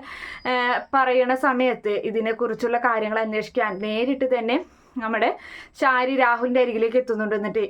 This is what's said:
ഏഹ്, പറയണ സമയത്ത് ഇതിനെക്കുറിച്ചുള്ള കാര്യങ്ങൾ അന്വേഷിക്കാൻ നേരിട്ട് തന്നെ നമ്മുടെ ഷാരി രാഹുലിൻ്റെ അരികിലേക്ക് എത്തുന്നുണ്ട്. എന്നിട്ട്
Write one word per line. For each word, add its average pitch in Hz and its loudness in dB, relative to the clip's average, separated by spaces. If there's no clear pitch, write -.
ഏഹ്, 247 0
പറയണ 254 4
സമയത്ത് 254 0
ഇതിനെക്കുറിച്ചുള്ള 226 -2
കാര്യങ്ങൾ 220 0
അന്വേഷിക്കാൻ 214 -2
നേരിട്ട് 247 -2
തന്നെ 240 2
നമ്മുടെ 226 0
ഷാരി 254 2
രാഹുലിൻ്റെ 247 2
അരികിലേക്ക് 226 0
എത്തുന്നുണ്ട്. 214 0
എന്നിട്ട് 208 -2